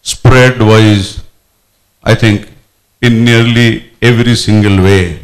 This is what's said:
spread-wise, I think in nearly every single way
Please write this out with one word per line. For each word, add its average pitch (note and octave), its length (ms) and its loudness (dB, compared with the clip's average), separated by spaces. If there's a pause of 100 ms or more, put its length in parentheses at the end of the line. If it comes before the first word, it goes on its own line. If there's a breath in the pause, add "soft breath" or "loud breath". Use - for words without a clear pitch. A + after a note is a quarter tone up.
spread-wise, A2 1200 0 (800)
I B2+ 100 0
think - 380 -2 (500)
in A#2+ 240 0
nearly A#2 680 0 (120)
every A#2+ 320 0
single G#2 480 0
way F#2 400 0